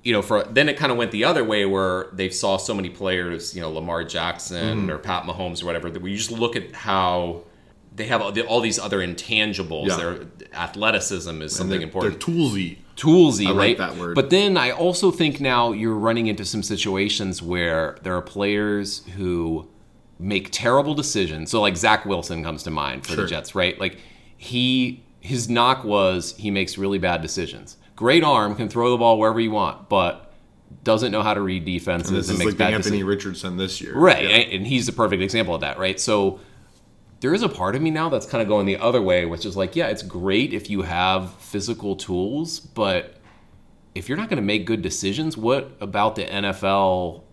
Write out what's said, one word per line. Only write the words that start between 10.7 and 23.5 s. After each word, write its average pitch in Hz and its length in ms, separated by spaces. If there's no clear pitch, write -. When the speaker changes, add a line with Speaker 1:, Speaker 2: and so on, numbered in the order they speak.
Speaker 1:
is 80 120
Speaker 2:
And 78 100
Speaker 1:
something 92 280
Speaker 2:
they're, 80 80
Speaker 1:
important. 92 380
Speaker 2:
they're 170 100
toolsy. 104 440
Speaker 1:
Toolsy, 147 500
Speaker 2:
I 95 40
like 95 80
Speaker 1:
right? 104 200
Speaker 2:
that 90 180
word. 87 180
Speaker 1:
But 135 140
then 190 300
I 123 120
also 175 400
think 156 300
now 123 320
you're 110 220
running 113 320
into 104 180
some 104 180
situations 98 800
where 82 600
there 92 120
are 87 80
players 101 840
who 85 520
make 95 340
terrible 139 420
decisions. 87 560
So, 113 100
like, 101 160
Zach 90 280
Wilson 85 400
comes 80 200
to 82 60
mind 71 340
for - 80
the 90 100
Speaker 2:
Sure. 92 40
Speaker 1:
Jets, 82 280